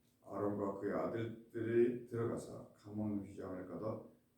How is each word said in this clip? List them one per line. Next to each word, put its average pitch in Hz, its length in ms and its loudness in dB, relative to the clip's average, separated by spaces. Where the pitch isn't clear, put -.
아론과 101 540 0
그의 98 160 0
아들들이 117 1120 2
들어가서 - 720 -2
가문 104 420 -2
휘장을 - 420 -8
가둬 - 420 -6